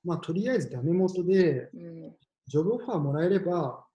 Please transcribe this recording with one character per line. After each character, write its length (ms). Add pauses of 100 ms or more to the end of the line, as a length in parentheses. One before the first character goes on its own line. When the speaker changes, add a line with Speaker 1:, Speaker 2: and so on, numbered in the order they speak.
Speaker 1:
ま 120
あ、 20
と 160
り 160
あ 60
え 40
ず 100
ダ 120
メ 100
元 320
で、 500
Speaker 2:
う 40
ん。 380 (320)
Speaker 1:
ジ 100
ョ 60
ブ 100
オ 60
フ 120
ァ 40
ー 40
も 140
ら 120
え 40
れ 100
ば 560